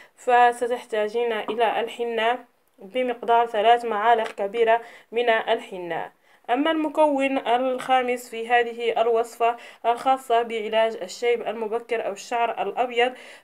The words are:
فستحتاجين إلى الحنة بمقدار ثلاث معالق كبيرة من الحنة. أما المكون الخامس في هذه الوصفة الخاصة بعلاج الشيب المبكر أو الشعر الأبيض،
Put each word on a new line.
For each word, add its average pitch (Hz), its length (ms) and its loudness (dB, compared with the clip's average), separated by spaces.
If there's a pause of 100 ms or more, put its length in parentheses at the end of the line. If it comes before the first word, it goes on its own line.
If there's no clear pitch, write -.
(160)
فستحتاجين 240 1160 2
إلى 214 480 0
الحنة 233 580 -2 (400)
بمقدار 240 680 0
ثلاث 233 380 4
معالق 220 440 2
كبيرة 226 520 0 (320)
من 240 160 -2
الحنة. 185 840 -2 (380)
أما 285 200 2
المكون 294 680 0
الخامس 254 920 0
في 226 180 -8
هذه 240 540 0
الوصفة 233 540 0 (300)
الخاصة 240 560 2
بعلاج 220 600 -2
الشيب 240 440 -2
المبكر 226 600 -4
أو 185 60 -4
الشعر 233 500 -4
الأبيض، 240 500 0 (320)